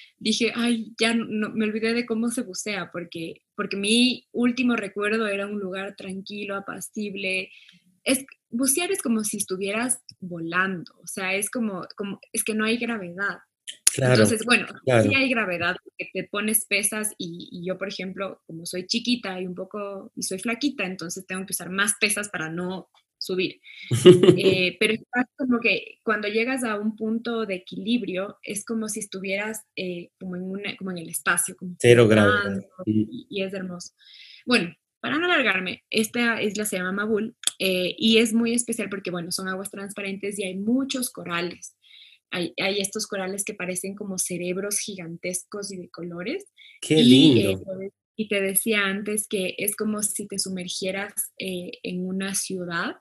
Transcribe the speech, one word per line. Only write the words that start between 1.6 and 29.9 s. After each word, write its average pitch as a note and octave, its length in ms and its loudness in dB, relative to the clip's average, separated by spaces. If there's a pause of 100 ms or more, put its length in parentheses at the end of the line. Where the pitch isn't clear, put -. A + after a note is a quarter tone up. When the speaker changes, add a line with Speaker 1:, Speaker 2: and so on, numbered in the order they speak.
Speaker 1:
olvidé A3 300 0
de A#3+ 120 -2
cómo A#3 240 -2
se A#3+ 120 -4
bucea", F#3 500 -6
porque, E3+ 500 -10 (140)
porque G3 200 -6
mi A#3 540 4
último A#3+ 460 2
recuerdo G#3 500 0
era G3+ 220 -2
un G#3 100 -4
lugar G3 380 -6
tranquilo, G3 580 -8
apacible. G3 960 -6 (540)
Es, C#4 200 2 (260)
bucear C4 420 0
es F#4+ 100 0
como A3 220 0
si G#3+ 140 -4
estuvieras G3+ 600 -2 (220)
volando, F3 720 -4 (100)
o - 40 -20
sea, F#3+ 280 -4
es G3+ 160 -2
como, G#3+ 360 -4 (100)
como, G3+ 240 -8 (140)
es - 100 -2
que G#3+ 100 -2
no G#3+ 120 0
hay A3+ 100 2
gravedad. G3+ 600 -6 (560)
Speaker 2:
Claro, B2+ 200 4
Speaker 1:
Entonces, A#2+ 300 4
bueno, A#3+ 220 2 (180)
Speaker 2:
claro. A#2+ 240 6
Speaker 1:
sí D4+ 60 2
hay C4+ 140 2
gravedad, F3+ 540 0
porque - 300 -14
te F#3+ 160 -4
pones G#3+ 380 -2
pesas G#3+ 500 -2
y, F3 360 -10
y F3 140 -10
yo, F#3 120 -4
por G3 100 -6
ejemplo, F#3+ 580 -8
como E3 200 -12
soy F#3 200 -8
chiquita A#3 540 -2
y F#3 60 -6
un F#3 80 -6
poco, G3+ 600 -10
y - 80 -8
soy F#3+ 160 -4
flaquita, A#3+ 440 -4
entonces F#3 420 -8
tengo F#3+ 200 -6
que - 60 -10
usar F3 180 -6
más G3 300 0
pesas G#3 280 0
para D#3 220 -6
no F3+ 380 -6 (300)
subir. F#3 420 -2 (300)
Speaker 2:
<laughs> F3+ 460 10
Speaker 1:
Eh, F#3 440 4
pero A3 140 4
estás B3 320 -2 (100)
como B3 240 0
que G3+ 420 0
cuando G#3+ 260 0
llegas A#3+ 360 0
a G#3+ 140 -2
un G#3+ 180 -2
punto A3+ 500 -2
de G3 80 -4
equilibrio, F#3+ 880 -4
es G3+ 220 -8
como A3 240 -4
si G#3+ 120 -6
estuvieras, G3+ 600 -6 (140)
eh, F3+ 420 -8